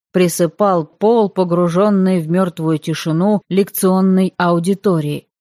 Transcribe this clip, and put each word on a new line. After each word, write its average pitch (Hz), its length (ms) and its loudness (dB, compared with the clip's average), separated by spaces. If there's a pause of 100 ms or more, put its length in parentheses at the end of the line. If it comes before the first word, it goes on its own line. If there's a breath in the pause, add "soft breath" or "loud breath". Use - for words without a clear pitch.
(120)
присыпал 175 760 0
пол, 220 420 0
погружённый 185 920 0
в 156 80 -6
мёртвую 165 500 -2
тишину 165 680 -2
лекционной 185 880 0
аудитории. 170 920 -2 (120)